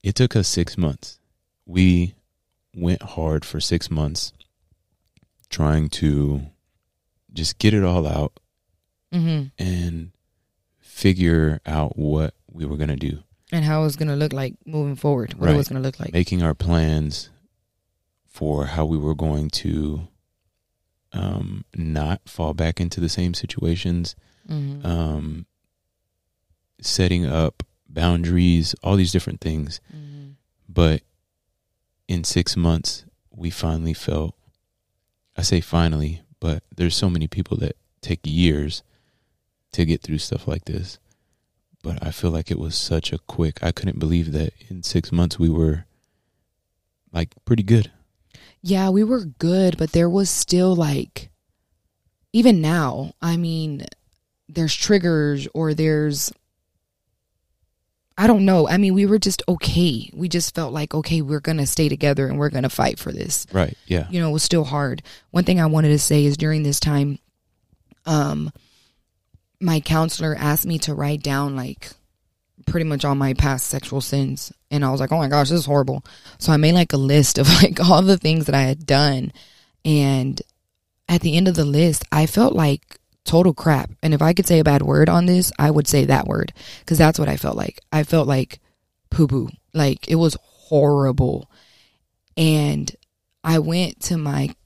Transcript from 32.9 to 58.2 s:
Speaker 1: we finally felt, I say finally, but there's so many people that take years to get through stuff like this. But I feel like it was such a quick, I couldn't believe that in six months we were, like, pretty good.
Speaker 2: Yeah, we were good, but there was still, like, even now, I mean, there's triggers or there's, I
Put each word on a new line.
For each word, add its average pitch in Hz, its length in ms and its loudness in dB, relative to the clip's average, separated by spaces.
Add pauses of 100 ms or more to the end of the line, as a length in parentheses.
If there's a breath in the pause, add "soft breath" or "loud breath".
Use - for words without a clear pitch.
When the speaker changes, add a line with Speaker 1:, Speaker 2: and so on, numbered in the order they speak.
Speaker 1:
we 85 200 -10
finally 80 420 -6
felt, 78 420 -6 (1040)
I 90 60 -4
say 90 180 0
finally, 80 640 -2 (180)
but 82 220 -4 (120)
there's 87 200 -2
so 98 140 -2
many 80 180 -2
people - 300 -6
that - 200 -6 (240)
take 85 240 -6
years 76 580 0 (880)
to 87 140 0
get 80 160 0
through 78 160 -6
stuff - 300 -6
like 80 180 -6
this. - 340 -10 (840)
But - 240 -10
I 78 60 -6
feel 85 200 -2
like 80 200 -6
it - 80 -4
was 78 160 -8
such - 380 -4
a 80 60 -8
quick, - 440 -4
I 85 80 0
couldn't - 280 -6
believe 80 340 0
that 78 180 -2 (180)
in 90 140 -14
six - 280 -4
months 85 280 0
we 82 100 4
were, 80 360 0 (1300)
like, 85 200 -4 (120)
pretty 113 180 2
good. 107 280 4 (680 soft breath)
Speaker 2:
Yeah, 190 280 2
we 202 160 4
were 233 200 -2
good, 175 520 0
but 160 160 -4
there 170 160 4
was 190 200 0
still, 180 460 2
like, 147 540 -4 (1040)
even 220 280 6
now, 151 600 -2
I 170 160 -2
mean, 160 480 -6 (600)
there's 156 260 -2
triggers 151 800 0
or 156 200 -2
there's, 151 580 0 (1900)
I 202 100 4